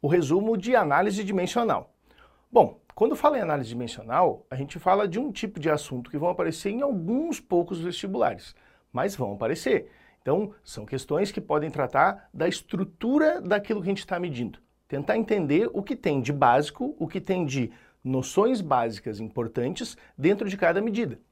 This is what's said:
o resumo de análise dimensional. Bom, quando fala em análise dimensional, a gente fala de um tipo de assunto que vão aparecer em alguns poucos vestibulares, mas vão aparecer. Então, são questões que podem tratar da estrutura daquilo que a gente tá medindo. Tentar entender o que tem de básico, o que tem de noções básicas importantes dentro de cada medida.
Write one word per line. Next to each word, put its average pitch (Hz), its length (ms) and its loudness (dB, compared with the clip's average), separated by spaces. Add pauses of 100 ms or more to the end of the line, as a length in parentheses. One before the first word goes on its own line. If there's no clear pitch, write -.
o 147 80 0
resumo 180 480 2
de 220 180 0
análise 190 480 2
dimensional. 190 720 -2 (560)
Bom, 233 300 6 (140)
quando 254 200 2
fala 294 220 2
em 226 60 0
análise 143 260 -2
dimensional, 120 840 -2
a 131 60 -8
gente 143 220 -8
fala 196 280 2
de 175 120 -4
um 277 120 -4
tipo 202 300 -8
de 151 80 0
assunto 135 420 -2
que 151 60 -8
vão 165 140 0
aparecer 175 400 -2
em 226 100 -4
alguns 262 580 -2
poucos 175 440 0
vestibulares, 175 720 -4 (360)
mas 190 240 -2
vão 104 200 -4
aparecer. 151 560 0 (320)
Então, 196 320 0 (100)
são 107 220 -14
questões 165 440 -2
que - 80 -6
podem 151 320 -2
tratar 147 640 2
da 160 160 -2
estrutura 285 920 0
daquilo 202 400 0
que 170 60 -2
a 196 40 0
gente 190 140 -6
tá 180 120 -4
medindo. 127 400 -6 (300)
Tentar 139 300 0
entender 196 560 2
o 196 80 -4
que 277 120 -4
tem 139 280 0
de 131 100 -2
básico, 143 680 2
o 160 80 -4
que 180 140 -6
tem 180 240 0
de 131 260 -2 (320)
noções 190 600 0
básicas 117 580 -2
importantes 120 800 -4 (180)
dentro 196 320 2
de 190 80 -4
cada 175 240 2
medida. 214 400 -2 (120)